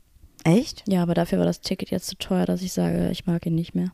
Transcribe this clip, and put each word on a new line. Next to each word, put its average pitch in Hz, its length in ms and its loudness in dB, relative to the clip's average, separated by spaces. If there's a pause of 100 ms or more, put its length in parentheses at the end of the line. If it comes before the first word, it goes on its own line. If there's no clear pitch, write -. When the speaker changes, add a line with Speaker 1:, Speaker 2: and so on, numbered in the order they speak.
(440)
Speaker 1:
Echt? 208 440 4
Speaker 2:
Ja, 185 140 2
aber 170 120 2
dafür 175 260 2
war 175 60 4
das 170 160 0
Ticket - 280 -6
jetzt 185 180 -4
zu - 100 -10
teuer, 180 280 0
dass 180 160 0
ich 185 120 -6
sage, 175 360 0
ich - 160 -6
mag 170 200 -2
ihn 170 100 0
nicht 170 180 -2
mehr. 180 200 -2